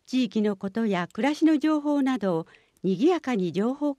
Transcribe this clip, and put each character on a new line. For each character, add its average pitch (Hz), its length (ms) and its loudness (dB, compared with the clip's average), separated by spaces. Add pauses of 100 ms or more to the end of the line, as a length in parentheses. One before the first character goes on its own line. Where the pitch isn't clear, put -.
地 254 180 0
域 220 180 -2
の 208 140 0
こ 196 140 -8
と 226 160 -4
や 180 260 -2
暮 240 140 -2
ら 294 80 0
し 302 120 4
の 311 120 4
情 311 220 2
報 285 220 0
な 262 160 0
ど 185 200 0
を 165 80 -6 (360)
賑 190 260 2
や 359 120 2
か 254 160 -4
に 180 160 -2
情 208 220 -2
報 285 240 -4